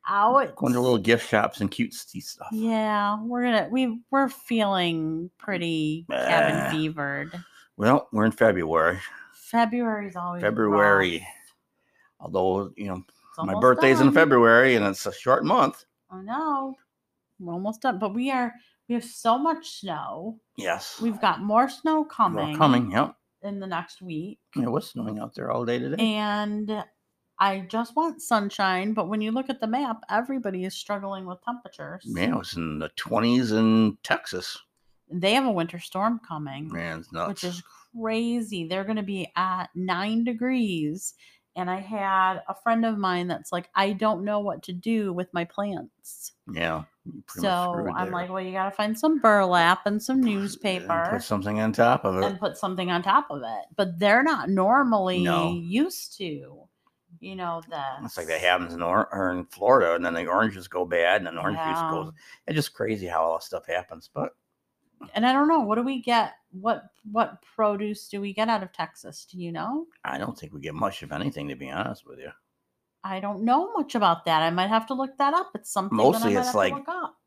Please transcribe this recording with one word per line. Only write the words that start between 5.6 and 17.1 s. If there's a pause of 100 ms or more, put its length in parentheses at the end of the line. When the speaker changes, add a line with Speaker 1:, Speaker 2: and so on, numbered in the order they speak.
Speaker 1:
cabin
Speaker 2:
Eh.
Speaker 1:
fevered. (360)
Speaker 2:
Well,
we're
in
February. (340)
Speaker 1:
February
is
always
Speaker 2:
February.
Speaker 1:
rough. (920)
Speaker 2:
Although,
you
know,
Speaker 1:
It's
Speaker 2:
my
Speaker 1:
almost
Speaker 2:
birthday's
in
Speaker 1:
done.
Speaker 2:
February
and
it's
a
short
month. (260)
Speaker 1:
I
know. (640)